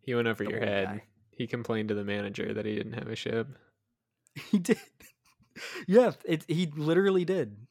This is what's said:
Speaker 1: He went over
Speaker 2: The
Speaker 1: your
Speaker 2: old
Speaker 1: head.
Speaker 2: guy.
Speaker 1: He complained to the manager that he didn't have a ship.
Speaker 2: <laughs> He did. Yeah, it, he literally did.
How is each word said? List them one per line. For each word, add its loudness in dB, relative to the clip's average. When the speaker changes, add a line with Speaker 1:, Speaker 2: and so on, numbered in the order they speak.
Speaker 1:
He -4
went 2
over 0
Speaker 2:
The -4
Speaker 1:
your -2
Speaker 2:
old 0
Speaker 1:
head. 2
Speaker 2:
guy. -8
Speaker 1:
He -6
complained -2
to 2
the -2
manager -4
that -4
he -2
didn't -4
have -8
a -6
ship. -4
Speaker 2:
<laughs> -12
He 4
did. 2
Yeah, 8
it, -2
he 0
literally 2
did. -2